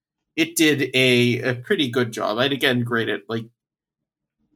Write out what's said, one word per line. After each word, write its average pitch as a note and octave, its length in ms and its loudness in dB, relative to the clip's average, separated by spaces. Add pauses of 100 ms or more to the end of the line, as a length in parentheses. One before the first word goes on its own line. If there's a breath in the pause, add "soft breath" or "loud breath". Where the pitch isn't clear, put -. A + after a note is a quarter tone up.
(340)
it E3 220 -2
did C#3+ 380 2
a, B2 480 4
a B2 120 -2
pretty C#3 340 -2
good A#2+ 240 -2
job. G#2 260 -4
I'd C3+ 140 0
again C3 300 0
grade A#2 260 -2
it, A2 220 -6
like, A2+ 160 -6 (1080)